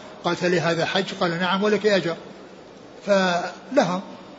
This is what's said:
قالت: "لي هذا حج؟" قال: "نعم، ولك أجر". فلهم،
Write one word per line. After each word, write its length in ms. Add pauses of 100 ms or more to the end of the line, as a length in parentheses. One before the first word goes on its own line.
(240)
قالت: 200
"لي 160
هذا 260
حج؟" 200 (140)
قال: 200
"نعم، 220
ولك 240
أجر". 300 (880)
فلهم، 960 (380)